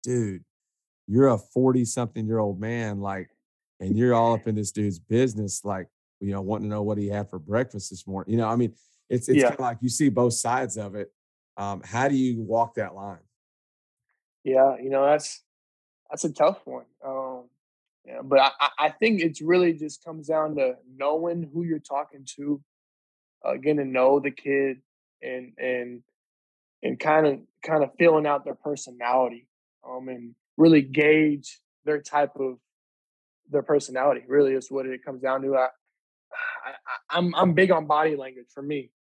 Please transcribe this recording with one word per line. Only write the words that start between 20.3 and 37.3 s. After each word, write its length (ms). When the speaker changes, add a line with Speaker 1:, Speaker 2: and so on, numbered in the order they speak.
Speaker 2:
to 200
knowing 560
who 100
you're 160
talking 460
to, 260
uh, 100
getting 220
to 80
know 340
the 120
kid 460
and, 360
and, 440
and 180
kinda, 400
kinda 360
feeling 260
out 200
their 100
personality, 920
um, 200
and 260
really 240
gauge 800
their 160
type 380
of, 180
their 120
personality, 640
really 260
is 180
what 140
it 180
comes 180
down 200
to. 140
I, 120
I, 40
I, 480
I'm, 180